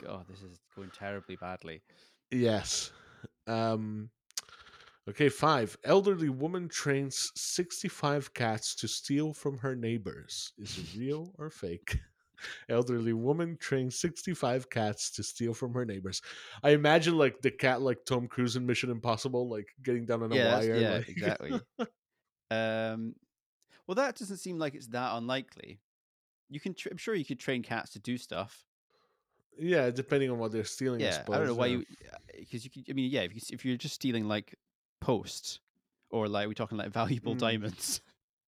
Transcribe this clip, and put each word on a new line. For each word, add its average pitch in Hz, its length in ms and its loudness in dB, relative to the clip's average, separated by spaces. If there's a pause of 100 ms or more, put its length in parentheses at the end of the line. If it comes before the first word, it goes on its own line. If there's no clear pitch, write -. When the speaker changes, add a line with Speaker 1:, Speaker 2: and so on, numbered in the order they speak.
Speaker 1:
God, 92 260 -12
this 95 140 -18
is 90 160 -20 (160)
going 98 160 -14
terribly 101 460 -10
badly. 90 460 -10 (480)
Speaker 2:
Yes. 117 600 2 (560)
Um, 110 640 -2 (1000)
okay, 139 200 4
five. 147 560 2
Elderly 185 440 6
woman 165 400 -2
trains 139 680 -2
sixty-five - 1000 -2
cats 110 420 -2
to 113 120 -6
steal 147 440 0
from 139 260 -6
her 131 160 -2
neighbors. 113 840 -4
Is 98 200 -10
it 87 200 -10
real 151 400 -4
or 151 120 -8
fake? - 480 -4 (360)
<laughs> - 340 -14
Elderly 117 460 2
woman 151 440 0
trains 131 400 0
sixty-five 139 720 0
cats 107 440 0
to 107 100 -8
steal 117 320 -2
from 120 200 -4
her 127 120 0
neighbors. 95 340 -6 (420)
I 143 80 10
imagine, 156 460 8
like, 135 240 6
the 135 120 4
cat, 127 300 2
like 127 220 0
Tom 123 240 0
Cruise 123 280 2
in 127 100 0
Mission 123 240 2
Impossible, 120 580 0
like, 107 200 -6 (140)
getting 120 240 2
down 117 180 2
on 113 80 0
a - 20 2
Speaker 1:
Yeah, 127 100 6
that's, 113 220 6
Speaker 2:
wire, 113 100 4
Speaker 1:
yeah, 113 200 6
Speaker 2:
like 117 120 -2
<laughs> - 0 -
Speaker 1:
exactly. - 440 -2 (1000)
Um, 113 640 0 (720)
well, 185 80 -4
that 269 220 0
doesn't 196 220 -8
seem 180 200 -6
like 147 160 -2
it's 127 140 -14
that 120 280 -4
unlikely. 120 640 -6 (720)
You 143 100 -10
can, 185 140 -6
tr-, - 160 -8
I'm 185 80 -10
sure 226 160 -4
you 160 100 -2
could 131 160 -6
train 127 220 -2
cats - 300 -6
to - 80 -14
do 123 180 -4
stuff. - 460 -8 (920)
Speaker 2:
Yeah, 156 320 4
depending 135 400 2
on 120 80 -2
what 113 140 -2
they're 110 120 0
stealing, 127 380 -2
I 107 40 2
Speaker 1:
Yeah, 87 220 2
I 104 100 2
don't 156 80 2
know 120 80 2
Speaker 2:
suppose, - 20 -2
Speaker 1:
why 123 100 4
Speaker 2:
yeah. 123 120 2
Speaker 1:
you, - 60 -4 (280)
uh, - 400 -18
'cause 117 120 -8
you 131 60 -14
could, 131 200 -16
I - 20 -4
mean, 131 180 0
yeah, 131 120 2
if 92 120 -4
you, 113 60 -10 (100)
if - 140 -12
you're 127 140 0
just 147 160 -6
stealing, 117 340 0
like, 107 260 -2 (460)
posts - 580 -2 (520)
or, 107 180 0
like, 104 200 0
we're 107 60 -4
talking, 110 240 -4
like, 104 140 -4
valuable 117 420 0
Speaker 2:
Mm. 127 40 -4
Speaker 1:
diamonds. 113 680 -2
<laughs> - 60 -20 (360)